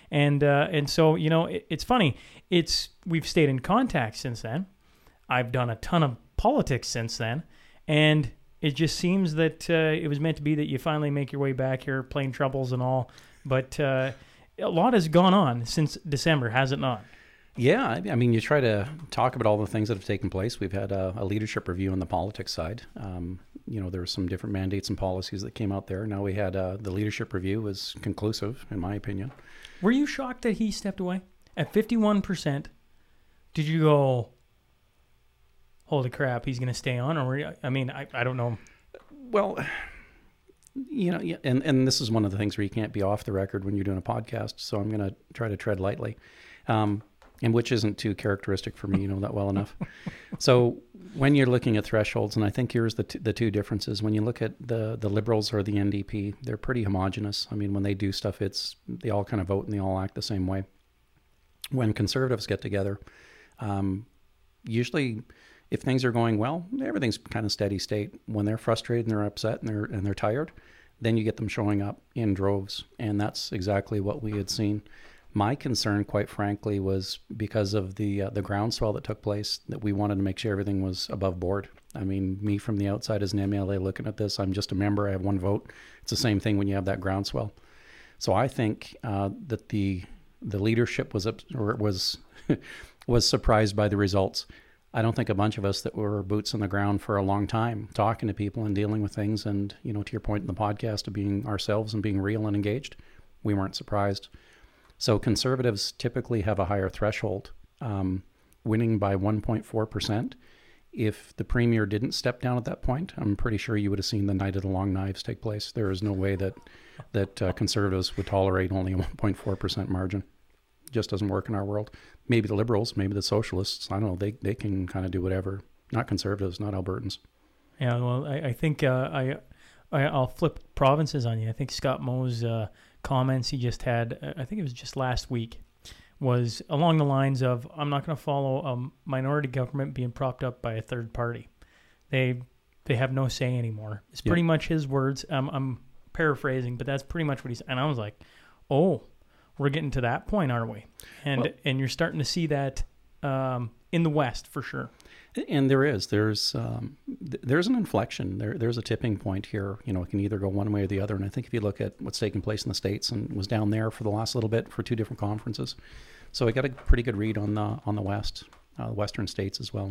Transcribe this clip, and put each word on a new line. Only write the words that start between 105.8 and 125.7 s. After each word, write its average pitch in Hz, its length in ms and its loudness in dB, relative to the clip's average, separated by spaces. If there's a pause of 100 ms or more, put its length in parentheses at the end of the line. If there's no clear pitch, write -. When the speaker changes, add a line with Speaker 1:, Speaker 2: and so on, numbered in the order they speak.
Speaker 2:
typically 117 520 -2
have 101 180 0
a 92 60 2
higher 95 220 2
threshold. 101 640 -2 (300)
Um, 95 420 -2 (400)
winning 113 380 2
by 98 160 4
one 104 240 2
point 107 260 -2
four 110 200 -2
percent, 113 500 -2 (560)
if - 440 -4
the - 80 -4
premier 117 400 4
didn't 104 280 0
step - 280 -2
down 123 160 0
at 117 100 -2
that - 140 -4
point, 139 360 -2
I'm 101 180 0
pretty 107 240 0
sure 110 180 -2
you 101 140 2
would 98 80 0
have 98 80 -4
seen 101 200 0
the 98 80 2
Night 95 200 0
of 95 80 -2
the 98 60 -2
Long 95 240 0
Knives 95 320 -2
take - 180 -6
place. 104 300 -6
There 107 180 0
is 92 100 -2
no 104 120 0
way 95 240 0
that, 95 180 -2 (560)
that, 98 320 -2
uh, 92 100 2
conservatives 98 640 0
would 98 120 -2
tolerate 95 420 2
only 95 220 0
a 92 60 0
one - 180 -2
point 98 200 0
four 98 200 -4
percent 95 340 0
margin. 95 320 0 (680)
Just 110 180 0
doesn't 101 180 0
work 95 200 0
in 110 80 -2
our 101 80 0
world. 104 260 -4 (380)
Maybe 113 180 4
the 104 80 0
Liberals, 110 420 2
maybe 98 180 2
the 101 60 0
Socialists, - 680 0
I 98 80 0
don't 107 120 2
know, 87 60 -2
they, 101 260 -2
they 101 120 0
can 95 320 -2
kinda 95 220 -4
do 92 120 0
whatever. 95 400 -2 (300)